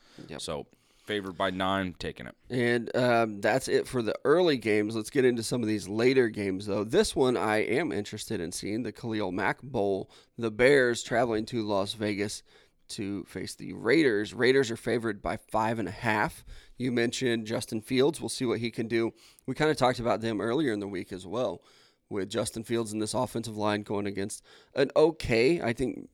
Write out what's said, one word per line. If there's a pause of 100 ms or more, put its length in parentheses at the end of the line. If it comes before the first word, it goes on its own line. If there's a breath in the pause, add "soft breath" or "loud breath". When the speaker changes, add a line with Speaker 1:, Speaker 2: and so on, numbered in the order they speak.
(260 loud breath)
Speaker 1:
Yep.
Speaker 2:
So, (380)
favored
by
nine,
taking
it. (140)
Speaker 1:
And,
um,
that's
it
for
the
early
games.
Let's
get
into
some
of
these
later
games,
though.
This
one
I
am
interested
in
seeing,
the
Khalil
Mack
Bowl. (260 soft breath)
The
Bears
traveling
to
Las
Vegas (460 soft breath)
to
face
the
Raiders.
Raiders
are
favored
by
five
and
a
half. (320 soft breath)
You
mentioned
Justin
Fields.
We'll
see
what
he
can
do. (340 soft breath)
We
kinda
talked
about
them
earlier
in
the
week
as
well, (460 soft breath)
with
Justin
Fields
and
this
offensive
line
going
against (320 soft breath)
an
okay,
I
think